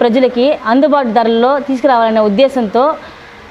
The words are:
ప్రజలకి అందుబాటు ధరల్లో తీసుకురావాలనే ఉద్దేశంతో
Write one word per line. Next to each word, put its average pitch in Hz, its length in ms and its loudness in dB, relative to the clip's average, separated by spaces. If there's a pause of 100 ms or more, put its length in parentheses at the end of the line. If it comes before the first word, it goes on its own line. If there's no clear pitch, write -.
ప్రజలకి 247 460 0 (260)
అందుబాటు 277 460 0
ధరల్లో 233 340 2 (160)
తీసుకురావాలనే 233 640 0
ఉద్దేశంతో 247 540 0 (680)